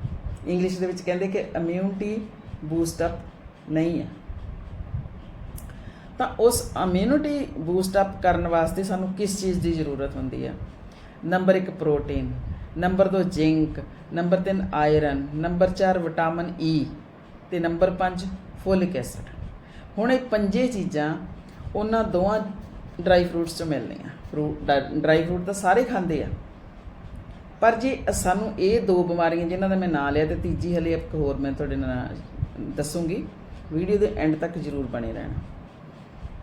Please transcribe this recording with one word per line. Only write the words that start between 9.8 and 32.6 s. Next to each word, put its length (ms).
ਹੁੰਦੀ 300
ਆ? 80
ਨੰਬਰ 300
ਇੱਕ 140
ਪ੍ਰੋਟੀਨ, 600
ਨੰਬਰ 300
ਦੋ 160
ਜ਼ਿੰਕ, 560
ਨੰਬਰ 280
ਤਿੰਨ 340
ਆਇਰਨ, 600
ਨੰਬਰ 340
ਚਾਰ 300
ਵਿਟਾਮਿਨ 600
ਈ 240
ਤੇ 80
ਨੰਬਰ 320
ਪੰਜ 340
ਫੋਲਿਕ 320
ਐਸਿਡ। 380
ਹੁਣ 140
ਇਹ 100
ਪੰਜੇ 460
ਚੀਜ਼ਾਂ 460
ਉਹਨਾਂ 280
ਦੋਵਾਂ 360
ਡਰਾਈ 220
ਫਰੂਟਸ 320
'ਚੋਂ 100
ਮਿਲਣੀਆਂ। 440
ਫਰੂ-, 240
ਡ-, 300
ਡਰਾਈ 280
ਫਰੂਟ 220
ਤਾਂ 80
ਸਾਰੇ 300
ਖਾਂਦੇ 400
ਆ, 40
ਪਰ 140
ਜੇ 220
ਸਾਨੂੰ 460
ਇਹ 220
ਦੋ 220
ਬਿਮਾਰੀਆਂ 440
ਜਿਨ੍ਹਾਂ 220
ਦਾ 60
ਮੈਂ 120
ਨਾਂ 240
ਲਿਆ 140
ਤੇ 100
ਤੀਜੀ 400
ਹਲੇ 180
ਇੱਕ 200
ਹੋਰ 240
ਮੈਂ 140
ਤੁਹਾਡੇ 240
ਨਾਲ 400